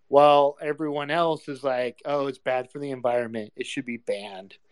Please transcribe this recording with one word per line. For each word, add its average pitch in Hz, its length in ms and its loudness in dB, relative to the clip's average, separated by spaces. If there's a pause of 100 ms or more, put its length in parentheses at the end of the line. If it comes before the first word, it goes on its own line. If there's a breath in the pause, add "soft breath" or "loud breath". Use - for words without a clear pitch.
while 143 540 6
everyone 147 480 -4
else 165 380 0
is 135 160 -10
like, 123 420 -2
"Oh, 143 220 -2
it's 131 100 -8
bad 127 340 -4
for 147 60 -16
the 143 140 -8
environment. 120 640 -4
It 127 100 -8
should 135 200 -8
be 120 120 -8
banned." 101 600 -8 (140 soft breath)